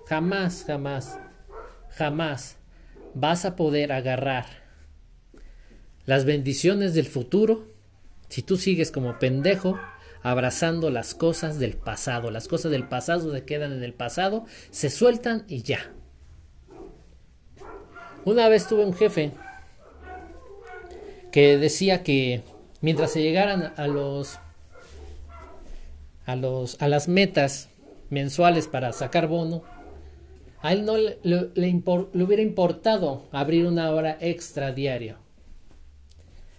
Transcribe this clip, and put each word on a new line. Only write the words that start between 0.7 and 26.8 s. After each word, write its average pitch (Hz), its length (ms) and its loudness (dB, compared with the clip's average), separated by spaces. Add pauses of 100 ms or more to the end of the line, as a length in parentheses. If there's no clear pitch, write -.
jamás 151 680 -4 (580)
vas 156 320 2
a 180 100 -4
poder 147 340 2
agarrar 131 560 -2 (1600)
las 135 200 2
bendiciones 151 680 2
del 156 120 2
futuro 214 600 2 (600)
si - 140 -6
tú 190 160 0
sigues 175 340 0
como 123 260 -4
pendejo 185 580 2 (460)
abrazando 143 680 0
las 117 240 -4
cosas 160 460 0
del 113 160 -2
pasado. 117 560 -4
Las 113 160 -8
cosas 165 240 -2
del 127 160 -2
pasado 160 440 -2
se 131 120 -6
quedan 147 280 -4
en 127 120 -6
el 120 100 -8
pasado, 190 500 -2 (260)
se - 200 -2
sueltan 233 560 2
y 127 160 -8
ya. - 300 -4 (2250)
Una 226 240 6
vez 220 180 6
tuve 208 180 4
un 196 80 0
jefe 180 380 2 (2000)
que 143 280 8
decía 175 440 2
que 131 400 2 (380)
mientras 156 320 2
se 160 100 0
llegaran 175 540 2
a 147 100 -4
los, 143 540 -4 (1800)
a 127 100 -6
los, 127 480 -4